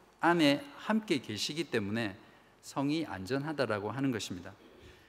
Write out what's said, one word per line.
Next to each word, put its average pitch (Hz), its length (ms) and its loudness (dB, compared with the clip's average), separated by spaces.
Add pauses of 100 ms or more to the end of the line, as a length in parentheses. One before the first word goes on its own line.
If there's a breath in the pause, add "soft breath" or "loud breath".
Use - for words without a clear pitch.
(200)
안에 151 440 6 (140)
함께 214 400 0
계시기 147 460 -4
때문에 107 520 -2 (460 loud breath)
성이 147 420 -2
안전하다라고 110 880 -2
하는 135 200 0
것입니다. 95 440 -6 (540 loud breath)